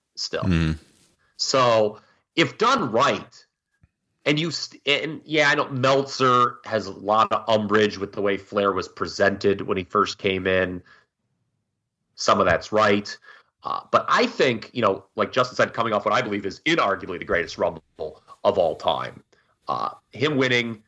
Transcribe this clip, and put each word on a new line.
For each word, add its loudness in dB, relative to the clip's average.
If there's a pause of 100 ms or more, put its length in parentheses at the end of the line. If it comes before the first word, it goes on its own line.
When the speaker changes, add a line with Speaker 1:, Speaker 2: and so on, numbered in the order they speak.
(180)
Speaker 1:
still. -6
Speaker 2:
Mm. 2 (580)
Speaker 1:
So, 2 (360)
if 0
done 2
right, -2 (800)
and 2
you -2
st-, -12
and -2
yeah, 2
I 2
know -2
Meltzer 2
has -2
a -12
lot 2
of -2
umbrage 2
with -8
the -6
way 0
Flair -2
was -4
presented 0
when -4
he -4
first -2
came -2
in. 0 (1300)
Some 2
of 4
that's 0
right. 2 (500)
Uh, -6 (100)
but 2
I 2
think, -2
you -6
know, 0 (120)
like -2
Justin -2
said, 0
coming -2
off 0
what 2
I 2
believe -6
is -8
inarguably -2
the -10
greatest -2
Rumble -4 (160)
of -4
all 0
time, -4 (460)
uh, -4 (220)
him -2
winning, 0